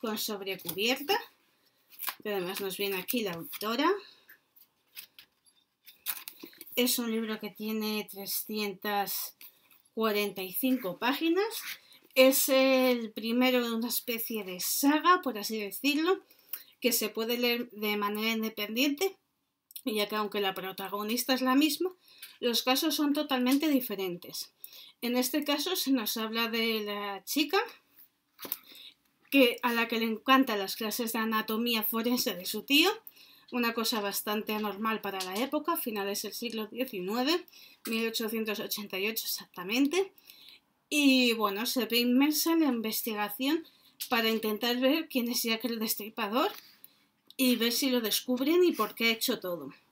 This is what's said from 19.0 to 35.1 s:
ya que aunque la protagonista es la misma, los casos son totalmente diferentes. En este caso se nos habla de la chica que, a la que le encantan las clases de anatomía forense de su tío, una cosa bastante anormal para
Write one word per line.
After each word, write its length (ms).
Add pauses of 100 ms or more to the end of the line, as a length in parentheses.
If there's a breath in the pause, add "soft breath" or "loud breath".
ya 240
que 80
aunque 240
la 120
protagonista 800
es 80
la 140
misma, 360 (500 loud breath)
los 200
casos 340
son 180
totalmente 560
diferentes. 840 (480 loud breath)
En 160
este 280
caso 320
se 160
nos 260
habla 300
de 340
la 420
chica 360 (1700 loud breath)
que, 320
a 100
la 160
que 120
le 60
encantan 520
las 180
clases 380
de 60
anatomía 640
forense 500
de 140
su 160
tío, 260 (600 loud breath)
una 240
cosa 260
bastante 520
anormal 480
para 220